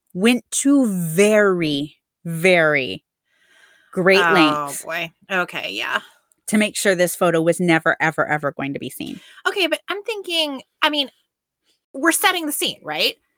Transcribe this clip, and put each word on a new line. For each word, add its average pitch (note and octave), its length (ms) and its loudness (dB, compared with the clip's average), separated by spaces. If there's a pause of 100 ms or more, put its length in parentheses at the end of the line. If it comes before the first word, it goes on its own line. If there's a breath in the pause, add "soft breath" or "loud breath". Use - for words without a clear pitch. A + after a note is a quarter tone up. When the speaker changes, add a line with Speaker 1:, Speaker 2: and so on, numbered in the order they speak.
(140)
Speaker 1:
went A3+ 380 0
to C#4 360 2
very, F3 1120 2 (280)
very D#3+ 800 2 (880 soft breath)
great F#3+ 280 4
Speaker 2:
Oh, E3+ 140 4
Speaker 1:
lengths D3+ 500 2
Speaker 2:
boy. E3 280 -8 (200)
Okay, F3 420 -4
yeah. - 280 -4 (460 soft breath)
Speaker 1:
to G#3+ 100 0
make G#3+ 200 0
sure G3 180 2
this F3 200 0
photo E3 260 2
was E3 180 2
never, E3 400 2
ever, D#3 280 0
ever C#3+ 240 -2
going C#3 220 -8
to - 60 -10
be B2+ 100 -12
seen. - 300 -12 (280 loud breath)
Speaker 2:
Okay, G4 200 -2
but - 220 -4
I'm G4+ 140 -10
thinking, E4+ 600 -6 (180)
I D4+ 80 2
mean, C#4+ 200 -4 (840)
we're C#4+ 180 2
setting F4+ 340 0
the D4 60 -4
scene, - 320 -6
right? E3 340 -4 (200)